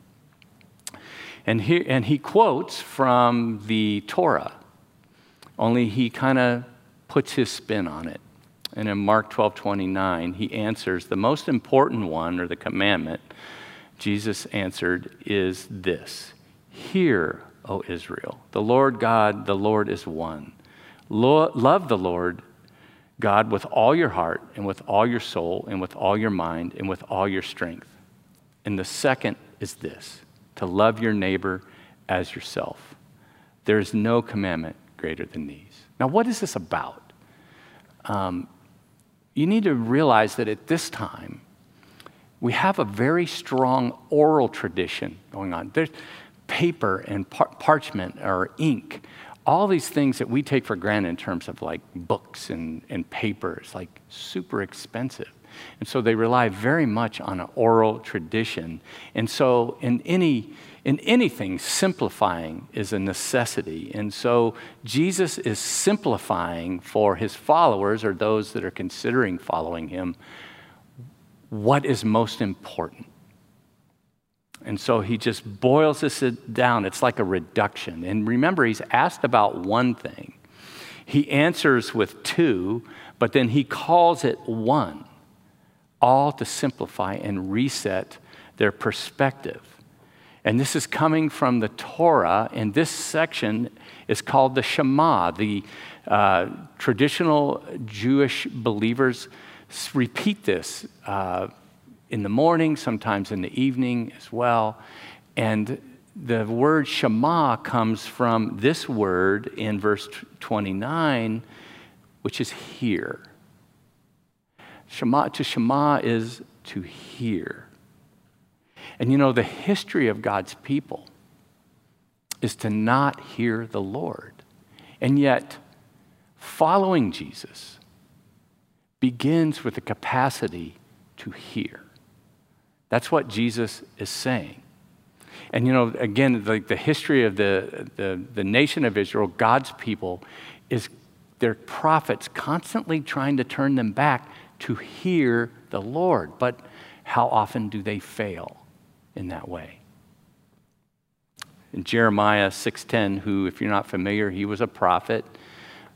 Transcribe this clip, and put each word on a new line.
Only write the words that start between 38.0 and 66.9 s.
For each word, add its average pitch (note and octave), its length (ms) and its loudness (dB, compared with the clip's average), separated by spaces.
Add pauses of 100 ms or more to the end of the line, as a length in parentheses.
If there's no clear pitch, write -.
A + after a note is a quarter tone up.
Um, F#2+ 420 -4 (880)
you D3 120 0
need G#3 180 2
to D#3+ 120 2
realize A#2 600 4
that A#2 120 0
at G#2 200 -6
this E3 220 0
time, - 520 -12 (960)
we A#2+ 140 0
have F#3+ 260 2
a A2+ 60 0
very C3 400 0
strong C3 720 0 (120)
oral D3 380 6
tradition F2+ 720 -4 (140)
going F#2+ 220 -8
on. F2+ 200 -8
There's D#3+ 160 0 (580)
paper A2 600 0
and G2+ 220 -6
par-, - 200 0 (100)
parchment G#2+ 640 0
or F#2+ 360 0
ink, D3+ 440 -2 (440)
all F#3 220 4
these F3+ 220 0
things C#3 280 2
that - 120 -2
we C3 120 0
take C3+ 240 0
for G#2+ 100 -2
granted G2 340 0
in E2+ 80 -6
terms F2 300 -6
of, - 140 -12
like, D#2+ 200 -6 (140)
books - 540 -6
and, D#2+ 400 -8
and F#2 200 -8
paper, F#2+ 520 -6
it's, - 140 -20
like, F2+ 340 -16
super - 520 -8
expensive. - 680 -10 (500)
And - 80 -10
so B2+ 140 -2
they A2+ 140 4
rely A#2 340 4
very B2+ 360 0
much A2+ 340 -2
on F#2+ 200 -6
an - 160 -8
oral A2+ 440 4
tradition. E2+ 800 -6 (340)
And A2 140 -2
so B2 520 4
in A#2+ 240 0
any, E3 480 2 (300)
in C#3 160 2
anything, D#3+ 600 0
simplifying F#2 1120 -2
is G#2 200 -4
a G2 60 0
necessity. F#2+ 920 -4
And G#2 200 -6
so A#2+ 400 2 (300)
Jesus E3+ 540 0
is G#2+ 220 -4
simplifying F2+ 1200 -2
for G2+ 360 2